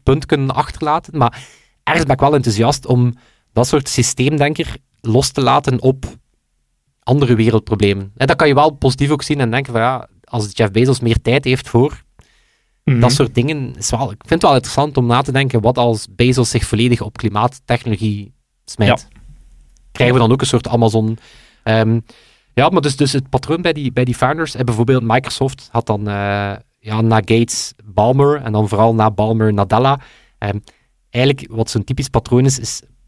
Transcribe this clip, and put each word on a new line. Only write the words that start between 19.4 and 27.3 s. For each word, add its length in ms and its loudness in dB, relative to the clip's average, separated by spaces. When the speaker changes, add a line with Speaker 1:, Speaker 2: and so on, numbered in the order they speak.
Speaker 1:
Krijgen 240 2
we 60 4
dan 100 4
ook 80 0
een 60 -2
soort 220 -2
Amazon? 500 0
Ehm, 380 2
ja, 140 2
maar 120 0
dus, 160 -2
dus 160 0
het 160 -4
patroon 340 -2
bij 100 0
die, 200 -6
bij 120 0
die 100 -2
founders, 400 -2
eh, 100 -4
bijvoorbeeld 420 0
Microsoft 680 -2
had 140 -2
dan, 220 -4
eh, 440 -4
ja, 220 -4
na 160 4
Gates 560 0